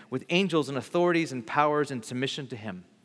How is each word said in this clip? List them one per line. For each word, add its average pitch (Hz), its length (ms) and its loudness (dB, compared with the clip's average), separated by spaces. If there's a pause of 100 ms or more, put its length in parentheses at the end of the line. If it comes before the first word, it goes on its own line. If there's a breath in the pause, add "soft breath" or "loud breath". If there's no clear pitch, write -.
(100)
with 131 200 -4
angels 165 380 4
and 139 80 -4
authorities 165 540 2
and 127 160 -8
powers 147 460 2
in 120 100 -6
submission 131 460 -4
to 123 80 -10
him." 101 300 -10 (180)